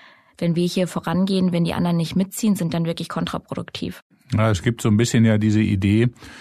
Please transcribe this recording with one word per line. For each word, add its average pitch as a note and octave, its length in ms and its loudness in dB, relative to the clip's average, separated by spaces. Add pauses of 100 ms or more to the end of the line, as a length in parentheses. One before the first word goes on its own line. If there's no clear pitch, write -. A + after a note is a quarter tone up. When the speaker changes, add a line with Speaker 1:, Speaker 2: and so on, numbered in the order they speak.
(380)
Speaker 1:
wenn E3+ 200 0
wir F3 80 2
hier F3 220 0
vorangehen, F#3 640 0
wenn E3+ 100 2
die - 100 -2
anderen F3 220 0
nicht E3 220 -2
mitziehen“, G3 380 0
sind E3+ 180 -2
dann E3 120 -2
wirklich E3 220 -6
kontraproduktiv. - 960 -8 (300)
Speaker 2:
Ja, A2 180 2
es F#2+ 100 -2
gibt A#2 200 -2
so A2+ 80 2
ein G#2 80 4
bisschen A#2 260 4
ja A2 140 4
diese G#2+ 240 2
Idee, G#2 480 2 (320)